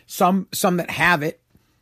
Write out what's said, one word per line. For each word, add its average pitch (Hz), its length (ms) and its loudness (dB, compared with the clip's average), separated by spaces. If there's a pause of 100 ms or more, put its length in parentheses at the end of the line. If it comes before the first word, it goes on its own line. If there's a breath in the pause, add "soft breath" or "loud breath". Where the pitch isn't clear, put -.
some, 185 460 0
some 180 240 0
that 170 140 -6
have 165 320 2
it. - 180 -8 (420)